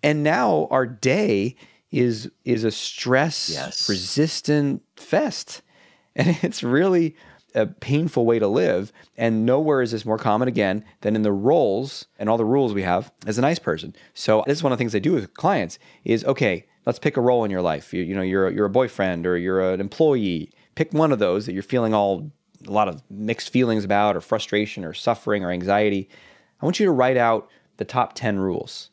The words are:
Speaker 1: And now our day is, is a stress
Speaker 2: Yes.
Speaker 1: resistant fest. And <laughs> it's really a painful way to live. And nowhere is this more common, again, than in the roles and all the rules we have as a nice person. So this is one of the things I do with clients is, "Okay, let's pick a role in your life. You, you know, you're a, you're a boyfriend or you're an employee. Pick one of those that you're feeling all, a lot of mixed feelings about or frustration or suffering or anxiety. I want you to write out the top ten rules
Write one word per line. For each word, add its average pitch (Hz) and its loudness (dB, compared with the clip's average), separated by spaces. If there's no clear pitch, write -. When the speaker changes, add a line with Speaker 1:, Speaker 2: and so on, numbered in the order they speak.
Speaker 1:
And 151 2
now 156 2
our 131 2
day 127 0
is, 123 0
is 113 0
a 110 2
stress 131 -2
Speaker 2:
Yes. 69 -6
Speaker 1:
resistant 139 -2
fest. - -4
And 170 2
<laughs> - -4
it's - -4
really 165 2
a 110 2
painful 143 0
way 117 4
to 107 2
live. 104 0
And 113 2
nowhere 139 2
is 117 -2
this 110 -6
more 110 0
common, 113 0
again, 107 0
than 107 0
in 110 0
the 107 2
roles 120 0
and 107 -2
all 113 2
the 113 2
rules 127 2
we 98 -2
have 92 0
as 110 -2
a 123 0
nice 160 2
person. 80 -6
So 110 2
this 143 2
is 165 -8
one 139 2
of 117 -2
the - -2
things 113 -2
I 101 2
do 139 0
with 113 -4
clients 151 -2
is, 110 0
"Okay, 120 0
let's 120 -2
pick 120 0
a - 2
role 120 4
in 104 -2
your 92 -2
life. 78 -2
You, 90 -4
you 90 -6
know, 95 -2
you're 95 2
a, - -2
you're 104 2
a 101 0
boyfriend 95 0
or 90 0
you're 92 0
an 92 0
employee. 104 0
Pick 156 -4
one 151 2
of 120 0
those 104 0
that 92 -8
you're 95 -6
feeling 117 0
all, 104 0
a 98 -14
lot 104 2
of 76 -10
mixed 107 -6
feelings 117 2
about 101 2
or 85 -6
frustration 104 -2
or 82 -10
suffering 104 -2
or 87 -4
anxiety. 98 0
I - -8
want 170 -2
you 208 4
to 180 4
write 127 2
out 113 2
the 107 -6
top - -2
ten 107 -2
rules - -4